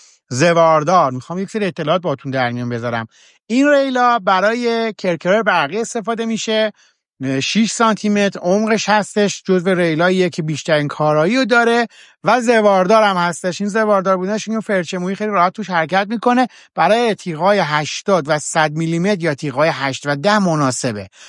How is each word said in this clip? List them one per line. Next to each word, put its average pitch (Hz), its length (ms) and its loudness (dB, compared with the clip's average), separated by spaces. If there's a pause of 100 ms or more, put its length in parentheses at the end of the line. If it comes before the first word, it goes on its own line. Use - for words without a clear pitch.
(280)
زواردار 160 840 4
می‌خوام 127 280 -10
یک 196 120 -8
سری 214 160 -4
اطلاعات 170 360 -2
باهاتون 143 300 -6
در 127 180 -2
میون 120 180 -6
بذارم. 117 380 -4 (400)
این 269 220 2
ریلا 254 500 2
برای 226 800 0
کرکرهای 185 440 0
برقی 180 380 0
استفاده 226 460 -6
می‌شه، 220 460 -2 (720)
شیش 208 300 0
سانتی 220 360 0
متر 202 320 0
عمقش 214 480 0
هستش، 208 580 0
جزو 185 240 0
ریلاییه 180 600 2
که - 120 -6
بیشترین 151 460 -2
کارایی 151 480 0
رو 262 80 0
داره 233 420 2 (380)
و 220 160 2
زواردار 214 600 4
هم 202 140 2
هستش. 175 440 -2
این 202 100 -4
زواردار 196 460 2
بودنش 196 320 -4
اینو 220 120 -4
فرچه 190 380 -4
مویی 185 180 -4
خیلی 214 140 -4
راحت 185 220 2
توش 190 180 -10
حرکت 180 380 0
می‌کنه، 240 380 2 (280)
برای 208 400 2
تیغ‌های 180 440 0
هشتاد 151 680 -2
و 156 100 2
صد 156 340 0
میلیمتر 165 500 0
یا 160 120 0
تیغ‌های 143 380 0
هشت 135 340 -6
و 143 100 -2
ده 202 220 2
مناسبه. 131 680 -2 (200)